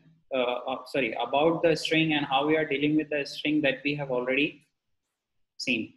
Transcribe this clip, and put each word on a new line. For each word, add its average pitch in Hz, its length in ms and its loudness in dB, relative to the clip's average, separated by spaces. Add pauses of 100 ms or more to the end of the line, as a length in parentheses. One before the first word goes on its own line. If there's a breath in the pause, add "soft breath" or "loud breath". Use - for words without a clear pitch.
(340)
uh, 123 260 0 (120)
uh, 127 140 -4
sorry, 131 340 -2
about 147 440 2
the 165 120 4
string 160 380 2
and 143 140 0
how 135 180 2
we 156 120 4
are 156 80 0
dealing 147 300 0
with 151 140 0
the 147 160 -2
string 151 360 -2
that 135 220 0
we 147 120 -2
have 139 160 -6
already 131 560 -2 (880)
seen, 113 400 -4